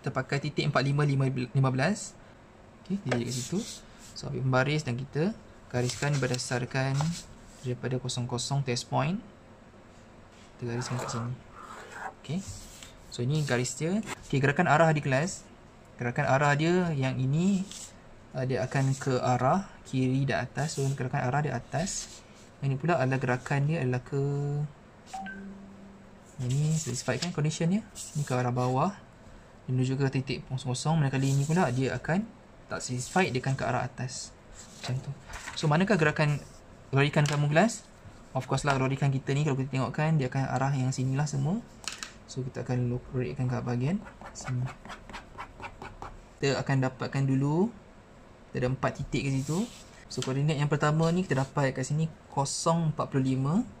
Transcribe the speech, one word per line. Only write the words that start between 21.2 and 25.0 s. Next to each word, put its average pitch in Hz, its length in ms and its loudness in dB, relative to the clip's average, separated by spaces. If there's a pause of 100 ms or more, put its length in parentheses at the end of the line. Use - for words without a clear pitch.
arah 135 180 2
dia 139 140 -2
atas. - 680 -6 (380)
Yang 139 80 -2
ini 135 100 2
pula 160 220 2
adalah 131 180 2
gerakan 135 480 0
dia 156 160 2
adalah 123 200 0
ke, 139 200 -4 (2250)